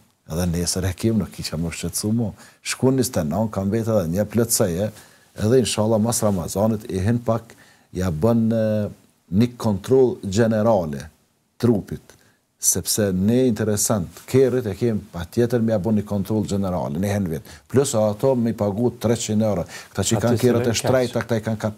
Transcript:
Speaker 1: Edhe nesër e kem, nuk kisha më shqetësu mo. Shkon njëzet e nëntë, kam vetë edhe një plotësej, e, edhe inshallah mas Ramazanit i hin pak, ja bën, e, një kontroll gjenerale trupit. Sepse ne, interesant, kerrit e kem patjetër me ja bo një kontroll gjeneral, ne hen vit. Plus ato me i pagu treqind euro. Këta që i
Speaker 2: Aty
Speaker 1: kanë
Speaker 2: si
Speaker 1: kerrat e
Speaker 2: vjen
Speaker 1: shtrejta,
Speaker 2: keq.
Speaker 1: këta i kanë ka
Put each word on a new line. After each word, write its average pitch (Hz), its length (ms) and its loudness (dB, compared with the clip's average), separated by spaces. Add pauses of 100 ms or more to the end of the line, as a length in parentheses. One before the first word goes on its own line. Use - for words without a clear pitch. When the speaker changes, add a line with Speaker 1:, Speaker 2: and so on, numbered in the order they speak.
(280)
Speaker 1:
Edhe 90 200 -2
nesër 87 380 -2
e 92 80 -2
kem, 113 240 0
nuk 87 140 -2
kisha - 260 -8
më 82 140 -4
shqetësu 98 420 -4
mo. 117 200 -2 (260)
Shkon - 380 0
njëzet 120 200 0
e 87 60 0
nëntë, 98 280 -2
kam 98 200 -2
vetë 113 200 -2
edhe 87 200 2
një 104 140 0
plotësej, 107 520 0
e, 107 140 -2 (440)
edhe 113 240 4
inshallah 110 400 2
mas 117 220 0
Ramazanit 104 640 0
i 92 140 -4
hin 117 200 2
pak, 113 360 -4 (380)
ja 90 180 -2
bën, 113 380 2
e, 107 400 0 (420)
një 117 220 4
kontroll 117 640 2
gjenerale 98 880 0 (520)
trupit. 110 440 0 (600)
Sepse 101 480 0
ne, 104 380 2
interesant, 107 580 0 (180)
kerrit 127 400 4
e 98 140 -4
kem 110 220 0 (100)
patjetër 117 500 0
me 113 120 2
ja 107 60 2
bo 110 120 -2
një 104 160 0
kontroll 101 400 -2
gjeneral, 90 480 -2
ne 98 160 -2
hen 101 160 0
vit. 78 220 -6 (180)
Plus 139 260 2
ato 107 420 2
me 117 180 0
i - 20 -6
pagu 104 320 0 (160)
treqind 110 400 0
euro. 95 220 0 (240)
Këta 98 180 -4
që 113 60 0
i 107 40 0
Speaker 2:
Aty 101 60 -2
Speaker 1:
kanë 117 140 2
Speaker 2:
si 117 80 0
Speaker 1:
kerrat 120 160 4
e 117 80 0
Speaker 2:
vjen 107 100 0
Speaker 1:
shtrejta, 120 400 0
Speaker 2:
keq. 110 60 -6
Speaker 1:
këta 117 120 -2
i 107 60 -4
kanë 110 160 -4
ka 107 180 -4